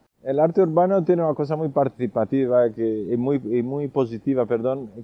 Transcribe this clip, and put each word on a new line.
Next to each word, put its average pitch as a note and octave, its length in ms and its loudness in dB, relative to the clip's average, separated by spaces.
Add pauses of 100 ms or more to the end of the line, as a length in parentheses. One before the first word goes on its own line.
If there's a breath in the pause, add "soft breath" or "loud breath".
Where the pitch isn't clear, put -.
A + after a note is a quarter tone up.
(220)
El C3+ 180 -2
arte E3 200 2
urbano F3+ 440 2
tiene E3+ 180 2
una D#3 120 0
cosa D3+ 200 -4
muy D#3 140 -2
participativa B2 1000 0
que, A2 420 -2
y A#2+ 40 0
muy, C3+ 200 0
y A#2+ 260 -2
muy C#3 260 -4
positiva, B2+ 580 -2
perdón, A#2+ 440 -2 (140)